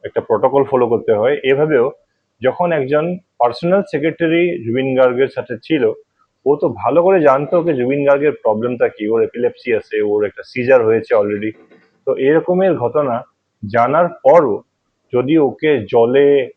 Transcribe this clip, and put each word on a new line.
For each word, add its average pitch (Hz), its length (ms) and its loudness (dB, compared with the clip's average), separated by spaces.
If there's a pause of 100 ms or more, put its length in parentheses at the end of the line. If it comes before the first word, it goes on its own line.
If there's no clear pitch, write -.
একটা 110 180 -6
প্রোটোকল 127 420 0
ফলো 123 240 0
করতে 113 260 -2
হয়, 120 300 0
এভাবেও 135 480 0 (520)
যখন 170 280 -2
একজন 151 460 -2 (200)
পার্সোনাল 170 440 0
সেক্রেটারি 165 800 -2
জুবিন 131 340 -2
গার্গের 127 300 2
সাথে 120 360 -10
ছিল, 127 280 0 (540)
ও 139 100 2
তো 147 140 -2
ভালো 120 340 0
করে 185 180 4
জানতো 147 420 2
যে 165 100 -2
জুবিন 135 320 -2
গার্গের 143 260 2
প্রবলেমটা 120 580 -2
কি, 107 200 -8
ওর 113 140 0
এপিলেপসি 120 520 -4
আছে, 107 260 -4
ওর 104 240 0
একটা - 200 -10
সিজার 123 400 0
হয়েছে 110 300 0
already। 104 360 -2 (540)
তো 104 100 -2
এরকমের 160 600 0
ঘটনা 120 480 -4 (480)
জানার 135 380 2 (140)
পরও 139 400 4 (500)
যদি 131 240 0
ওকে 139 520 0
জলে 131 680 4